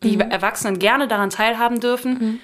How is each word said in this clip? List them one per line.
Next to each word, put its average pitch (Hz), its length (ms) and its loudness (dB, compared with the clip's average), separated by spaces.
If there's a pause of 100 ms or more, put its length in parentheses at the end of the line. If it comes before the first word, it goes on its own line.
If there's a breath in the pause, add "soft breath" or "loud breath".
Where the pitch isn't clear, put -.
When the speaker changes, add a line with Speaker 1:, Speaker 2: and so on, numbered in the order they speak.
Speaker 1:
die 208 140 2
Speaker 2:
Mhm. 202 120 2
Speaker 1:
Erwachsenen 196 480 -2
gerne 240 300 2
daran 202 240 0
teilhaben 233 480 0
dürfen, 247 340 -2
Speaker 2:
Mhm. 233 300 -2